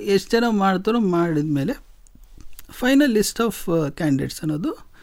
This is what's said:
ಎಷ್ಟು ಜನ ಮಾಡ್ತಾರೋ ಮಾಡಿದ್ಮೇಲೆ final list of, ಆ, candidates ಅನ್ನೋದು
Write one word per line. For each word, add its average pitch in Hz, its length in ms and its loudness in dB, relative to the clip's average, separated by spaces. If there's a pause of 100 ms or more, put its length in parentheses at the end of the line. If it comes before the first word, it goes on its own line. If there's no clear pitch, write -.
ಎಷ್ಟು 196 300 0
ಜನ 233 180 2
ಮಾಡ್ತಾರೋ 196 520 2
ಮಾಡಿದ್ಮೇಲೆ 165 720 0 (1080)
final 269 300 4
list 214 280 0
of, 180 460 0
ಆ, 139 40 -2
candidates 135 540 -2
ಅನ್ನೋದು 165 440 -6 (160)